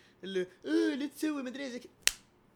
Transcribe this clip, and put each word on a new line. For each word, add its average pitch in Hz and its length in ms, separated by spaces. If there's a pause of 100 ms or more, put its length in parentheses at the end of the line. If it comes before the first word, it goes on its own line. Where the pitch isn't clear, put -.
(240)
اللي، 185 160
آه، 302 540
لا 277 120
تسوي، 294 360
ما 254 60
أدري 262 220
زي 240 80
كذا. - 140 (640)